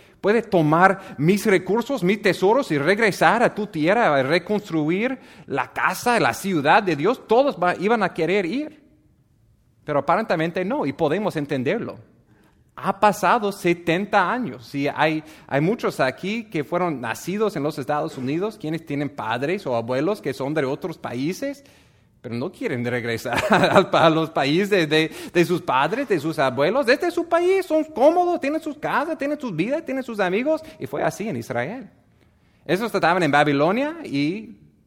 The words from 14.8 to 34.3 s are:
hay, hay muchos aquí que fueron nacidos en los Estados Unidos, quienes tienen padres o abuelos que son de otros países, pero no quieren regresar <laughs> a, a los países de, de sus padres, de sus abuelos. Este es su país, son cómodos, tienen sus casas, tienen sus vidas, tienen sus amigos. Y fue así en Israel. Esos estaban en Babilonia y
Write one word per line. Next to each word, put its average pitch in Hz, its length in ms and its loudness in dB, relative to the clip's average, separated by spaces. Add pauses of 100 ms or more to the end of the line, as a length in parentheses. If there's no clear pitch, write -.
hay, 156 300 0 (240)
hay 139 140 0
muchos 208 380 -2
aquí 190 460 -4
que 156 180 -6
fueron 170 360 -2
nacidos 180 560 -4
en 143 80 -4
los 151 140 -4
Estados 147 400 -4
Unidos, 165 420 -4
quienes 156 260 -6
tienen 143 240 -4
padres 127 580 -4
o 127 80 0
abuelos 127 460 -2
que 135 120 -4
son 135 200 -6
de 156 120 0
otros 156 320 -6
países, 165 680 -6 (580)
pero 117 140 -10
no 139 160 -6
quieren 147 320 -4
regresar 117 640 -4
<laughs> - 40 -2
a, 180 280 4
a 165 320 4
los 160 200 0
países 165 600 0
de, 156 200 2 (240)
de 175 120 4
sus 165 160 0
padres, 156 480 0
de 185 100 2
sus 151 180 -4
abuelos. 147 520 2
Este 285 180 2
es 339 60 -2
su 339 160 -4
país, 359 360 2
son 311 200 0
cómodos, 330 560 2
tienen 302 180 -2
sus 302 180 -10
casas, 254 400 -2
tienen 285 220 -4
sus 240 160 -8
vidas, 254 300 -2
tienen 262 180 -6
sus 226 160 -8
amigos. 240 420 0 (180)
Y 135 60 -10
fue 143 160 -6
así 196 280 -2
en 156 80 -6
Israel. 139 520 -6 (760)
Esos 202 280 -2
estaban 175 300 2
en 147 80 2
Babilonia 160 720 2
y 160 540 -4 (300)